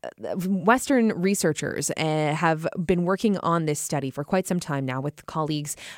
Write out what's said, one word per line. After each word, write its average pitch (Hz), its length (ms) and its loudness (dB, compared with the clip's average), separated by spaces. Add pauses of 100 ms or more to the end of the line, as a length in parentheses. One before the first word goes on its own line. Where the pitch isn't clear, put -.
uh, - 320 -8
Western 214 760 4
researchers, 175 800 0
uh, 156 420 0
have 160 320 2 (180)
been 175 200 2
working 190 340 2
on 170 260 2
this 151 160 -2
study 139 300 -4
for 143 140 -6
quite 190 240 0
some 180 120 0
time 139 240 -4
now 131 160 -2
with 147 260 -8
colleagues, 151 500 -4 (220)